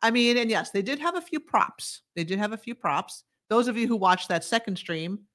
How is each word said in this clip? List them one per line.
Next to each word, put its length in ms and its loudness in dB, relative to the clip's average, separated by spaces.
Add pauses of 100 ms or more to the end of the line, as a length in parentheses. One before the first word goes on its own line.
I 100 4
mean, 260 4
and 120 0
yes, 220 -2
they 100 0
did 180 -4
have 180 -2
a 40 -4
few 200 -6
props. 600 -2 (120)
They 80 -2
did 160 -2
have 140 -2
a 40 -10
few 160 -12
props. 520 -6 (240)
Those 180 4
of 80 -2
you 100 0
who 120 2
watched 320 4
that 160 0
second 320 -2
stream, 420 -6 (160)